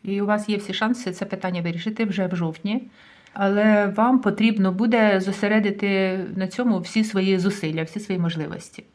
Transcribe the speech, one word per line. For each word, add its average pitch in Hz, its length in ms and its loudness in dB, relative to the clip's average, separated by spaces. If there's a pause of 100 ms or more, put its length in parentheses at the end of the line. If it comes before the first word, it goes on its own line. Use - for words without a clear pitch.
І 202 180 -4
у 202 40 0
вас 208 240 0
є 208 80 0
всі 202 160 -8
шанси 226 380 -2
це 180 140 -6
питання 185 360 -4
вирішити 170 440 -4
вже 190 220 -2
в 180 80 -2
жовтні. 170 460 -2 (520)
Але 208 540 4
вам 233 320 2
потрібно 208 520 2
буде 214 480 4
зосередити 196 1000 0 (160)
на 190 120 -4
цьому 220 320 0
всі 214 240 -2
свої 190 360 2
зусилля, 170 440 -2
всі 160 160 -8
свої 190 200 -4
можливості. - 640 -4 (120)